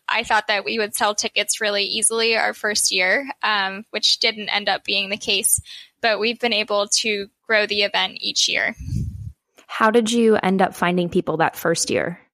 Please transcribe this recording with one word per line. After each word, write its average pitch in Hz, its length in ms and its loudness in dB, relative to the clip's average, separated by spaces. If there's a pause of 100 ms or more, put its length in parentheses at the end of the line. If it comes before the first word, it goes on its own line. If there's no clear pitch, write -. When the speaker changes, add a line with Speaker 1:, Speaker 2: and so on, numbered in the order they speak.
Speaker 1:
I 220 140 0
thought 214 240 0
that 202 180 0
we 226 120 -4
would 214 160 -4
sell 208 220 0
tickets - 460 -4
really 202 220 0
easily 226 520 0
our 214 180 0
first 208 380 -2
year, 190 380 0 (140)
um, 202 480 -2
which - 280 0
didn't 214 300 -2
end 202 180 0
up 196 160 0
being 196 260 -2
the 208 80 -4
case, - 440 0 (400)
but 220 180 2
we've 226 200 -2
been 233 120 0
able 208 380 0 (100)
to 101 280 -2 (200)
grow 214 180 4
the 208 180 0
event 190 360 0
each - 300 -2
year. - 260 -2 (920)
Speaker 2:
How - 220 2
did 220 220 4
you 226 240 6
end 190 260 2
up 180 140 2
finding 175 320 0
people 165 300 0
that 160 180 2
first - 340 -2
year? 110 300 -2 (140)